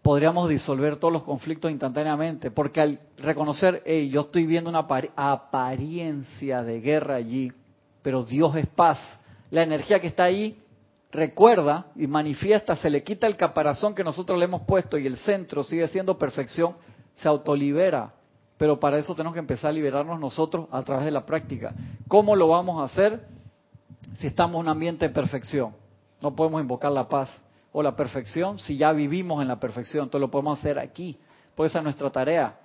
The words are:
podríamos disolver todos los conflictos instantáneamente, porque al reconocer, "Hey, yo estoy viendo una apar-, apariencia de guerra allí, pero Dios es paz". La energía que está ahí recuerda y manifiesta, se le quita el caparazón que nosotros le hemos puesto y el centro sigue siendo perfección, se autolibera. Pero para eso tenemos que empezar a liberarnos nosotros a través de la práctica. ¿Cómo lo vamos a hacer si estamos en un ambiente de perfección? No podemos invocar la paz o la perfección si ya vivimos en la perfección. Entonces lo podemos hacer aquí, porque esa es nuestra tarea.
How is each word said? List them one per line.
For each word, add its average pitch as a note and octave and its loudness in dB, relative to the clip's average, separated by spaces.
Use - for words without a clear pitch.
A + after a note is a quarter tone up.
podríamos D#3+ 4
disolver D3 0
todos E3 2
los D#3+ -2
conflictos D#3 -6
instantáneamente, D3+ -4
porque C#3+ -2
al D3+ 2
reconocer, D#3 0
"Hey, D3+ 0
yo C#3+ 2
estoy D#3+ 2
viendo E3 0
una E3 0
apar-, C3 -2
apariencia C#3 -4
de A#2 -6
guerra C#3+ 0
allí, B2 -4
pero C3 0
Dios C#3 2
es D3+ -2
paz". D#3+ 4
La E3 4
energía D#3+ 2
que F3 -6
está F3+ 2
ahí G3+ 0
recuerda E3 4
y D#3 -2
manifiesta, D3+ 2
se D#3+ 0
le C#3+ 0
quita G3+ -2
el G3+ 2
caparazón E3 0
que F#3+ -4
nosotros F3 -2
le F3 4
hemos F3+ -4
puesto F#3 0
y C3+ -2
el B2+ -4
centro F#3 -2
sigue D#3+ -2
siendo F#3 -2
perfección, D3+ -2
se - 0
autolibera. D3 0
Pero D3+ 4
para D3 2
eso D3+ -4
tenemos D#3+ -6
que E3+ -6
empezar D3 -2
a - 0
liberarnos D3+ -2
nosotros D#3+ -2
a C3+ -4
través C#3 -2
de D#3 -2
la C#3 -2
práctica. B2+ -6
¿Cómo G#3 6
lo F3 6
vamos E3+ 2
a C#3+ -2
hacer G#3 0
si - -6
estamos F3 0
en E3 -2
un E3 -2
ambiente D#3+ -2
de C3+ -6
perfección? C3 -4
No C#3+ -4
podemos D#3+ 0
invocar C3+ -2
la C3+ -2
paz C3+ -2
o D3+ -2
la C3+ 0
perfección D3+ -4
si D3 -6
ya D3+ 4
vivimos D#3 -2
en C3 -2
la B2 -4
perfección. B2 -6
Entonces C#3 -4
lo C3 -2
podemos C#3+ -2
hacer D3 -2
aquí, C#3+ -10
porque D#3 2
esa E3+ -2
es D#3+ -4
nuestra C#3+ -4
tarea. C3+ 0